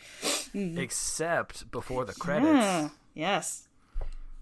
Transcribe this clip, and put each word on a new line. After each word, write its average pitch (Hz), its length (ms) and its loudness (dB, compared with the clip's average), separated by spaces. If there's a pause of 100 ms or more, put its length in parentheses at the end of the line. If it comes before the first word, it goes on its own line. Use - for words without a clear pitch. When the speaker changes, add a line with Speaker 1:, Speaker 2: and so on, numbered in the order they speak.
(220)
Speaker 1:
Mm. 180 560 -2
Speaker 2:
Except 151 920 -2
before 127 340 -4
the 101 80 -8
credits. 170 400 2
Speaker 1:
Yeah. 185 360 6 (240)
Yes. - 540 -2 (760)